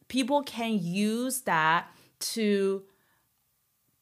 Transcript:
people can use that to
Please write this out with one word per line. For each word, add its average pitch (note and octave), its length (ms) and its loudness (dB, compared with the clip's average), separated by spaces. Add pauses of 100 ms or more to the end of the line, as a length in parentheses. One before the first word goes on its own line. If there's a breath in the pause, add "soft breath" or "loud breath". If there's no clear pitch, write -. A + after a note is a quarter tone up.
people C4+ 340 0
can A3+ 360 -2
use G#3+ 640 -2
that E3 460 2 (340 loud breath)
to G3 600 0 (1160 soft breath)